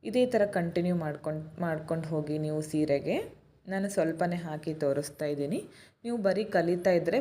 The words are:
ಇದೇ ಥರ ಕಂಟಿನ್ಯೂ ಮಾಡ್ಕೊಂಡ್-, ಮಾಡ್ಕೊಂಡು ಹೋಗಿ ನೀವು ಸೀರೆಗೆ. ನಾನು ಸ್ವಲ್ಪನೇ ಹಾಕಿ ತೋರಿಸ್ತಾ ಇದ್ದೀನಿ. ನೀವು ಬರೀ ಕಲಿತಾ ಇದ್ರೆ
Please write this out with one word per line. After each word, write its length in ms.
ಇದೇ 220
ಥರ 240
ಕಂಟಿನ್ಯೂ 460
ಮಾಡ್ಕೊಂಡ್-, 500
ಮಾಡ್ಕೊಂಡು 480
ಹೋಗಿ 320
ನೀವು 220
ಸೀರೆಗೆ. 560
ನಾನು 240
ಸ್ವಲ್ಪನೇ 480
ಹಾಕಿ 360
ತೋರಿಸ್ತಾ 520
ಇದ್ದೀನಿ. 320
ನೀವು 180
ಬರೀ 280
ಕಲಿತಾ 460
ಇದ್ರೆ 300